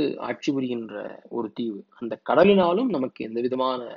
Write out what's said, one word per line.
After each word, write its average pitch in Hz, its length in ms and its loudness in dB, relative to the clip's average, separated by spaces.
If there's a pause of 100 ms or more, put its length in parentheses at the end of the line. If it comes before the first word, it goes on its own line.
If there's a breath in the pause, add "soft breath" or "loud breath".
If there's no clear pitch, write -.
(200)
ஆட்சி 123 320 -4
புரிகின்ற 120 420 -4 (360)
ஒரு 113 220 -4
தீவு, 110 280 -6 (120)
அந்த 113 220 -8 (100)
கடலினாலும் 185 640 6
நமக்கு 135 360 -2
எந்த 113 160 -6
விதமான 127 400 -2 (160)